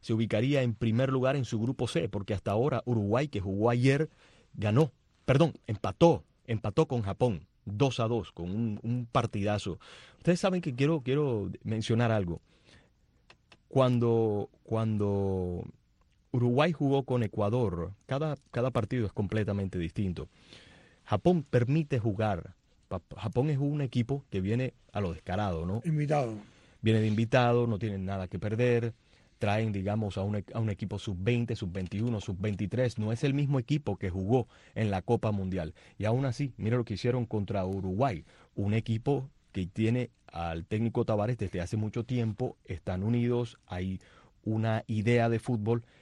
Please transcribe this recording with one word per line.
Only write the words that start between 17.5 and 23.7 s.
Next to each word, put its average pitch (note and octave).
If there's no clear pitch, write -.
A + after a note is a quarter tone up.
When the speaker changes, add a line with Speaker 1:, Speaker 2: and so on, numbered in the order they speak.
Speaker 1:
cada, C#3+
cada B2
partido A#2
es F#2+
completamente G2+
distinto. F2
Japón E3
permite C3+
jugar. G#2
Pa-, F#2
Japón B2+
es C#3
un C#3+